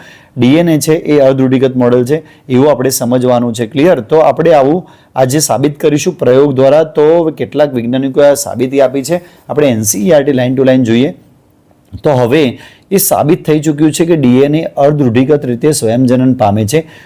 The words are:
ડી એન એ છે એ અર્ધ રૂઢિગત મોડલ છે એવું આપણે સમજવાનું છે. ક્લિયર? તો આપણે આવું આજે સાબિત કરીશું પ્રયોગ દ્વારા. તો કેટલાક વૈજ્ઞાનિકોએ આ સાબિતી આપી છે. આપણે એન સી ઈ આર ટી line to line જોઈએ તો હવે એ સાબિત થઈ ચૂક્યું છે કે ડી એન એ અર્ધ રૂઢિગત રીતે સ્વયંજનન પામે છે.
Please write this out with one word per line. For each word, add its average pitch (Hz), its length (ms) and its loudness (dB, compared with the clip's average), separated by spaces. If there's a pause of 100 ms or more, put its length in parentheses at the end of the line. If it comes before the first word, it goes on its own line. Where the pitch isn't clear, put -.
(360)
ડી 127 180 2
એન 170 140 2
એ 156 100 0
છે 156 140 -2
એ 151 260 0
અર્ધ 135 220 2
રૂઢિગત 127 360 0
મોડલ 123 280 2
છે 151 180 -4 (260)
એવું 135 220 2
આપણે 131 200 0
સમજવાનું 123 640 -2
છે. 113 140 -6
ક્લિયર? 143 340 0
તો 135 160 -2
આપણે 160 360 2
આવું 147 360 0 (280)
આજે 131 220 0
સાબિત 147 420 -2
કરીશું 151 380 -2
પ્રયોગ 135 340 2
દ્વારા. 135 300 2
તો 156 480 0
કેટલાક 139 440 -4
વૈજ્ઞાનિકોએ 131 520 -2
આ 143 80 4
સાબિતી 131 460 -4
આપી 135 220 0
છે. 165 180 -4 (280)
આપણે 147 180 0
એન 110 160 0
સી 190 260 -4
ઈ - 20 2
આર 147 120 4
ટી 139 100 -2
line 127 220 -2
to 131 100 -2
line 131 200 2
જોઈએ 120 300 0 (880)
તો 156 80 0
હવે 127 480 0 (320)
એ 196 60 -2
સાબિત 147 500 0
થઈ 156 140 0
ચૂક્યું 151 320 0
છે 170 120 -2
કે 170 120 0
ડી 127 220 2
એન 143 160 2
એ 160 100 -2
અર્ધ 143 380 0
રૂઢિગત 131 440 0
રીતે 123 260 -2
સ્વયંજનન 127 600 0
પામે 107 300 0
છે. 151 240 -2 (180)